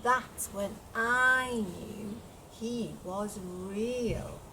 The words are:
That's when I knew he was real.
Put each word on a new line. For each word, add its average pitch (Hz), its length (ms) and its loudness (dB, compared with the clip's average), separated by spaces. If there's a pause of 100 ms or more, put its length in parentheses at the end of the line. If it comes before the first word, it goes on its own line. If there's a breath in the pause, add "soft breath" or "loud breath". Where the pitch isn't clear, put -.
That's - 440 2
when 202 240 -2 (240)
I 247 680 6
knew 202 520 -6 (360)
he 226 520 -4
was 202 400 -4
real. 196 960 -2 (140)